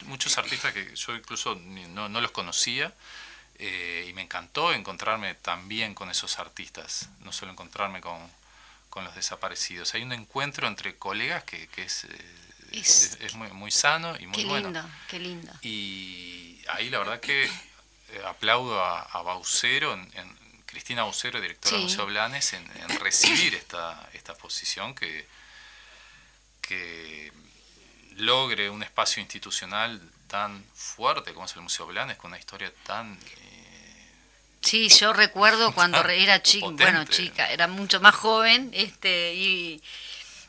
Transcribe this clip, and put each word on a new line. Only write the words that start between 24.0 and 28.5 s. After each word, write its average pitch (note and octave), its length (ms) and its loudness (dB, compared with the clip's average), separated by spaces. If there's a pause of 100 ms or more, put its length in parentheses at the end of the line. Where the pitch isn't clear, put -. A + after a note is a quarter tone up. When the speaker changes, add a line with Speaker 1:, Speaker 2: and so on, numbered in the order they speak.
Speaker 1:
esta - 180 -14
exposición - 640 -6
que, D#2 320 -8 (1300)
que E2 720 -10 (840)
logre A2+ 540 0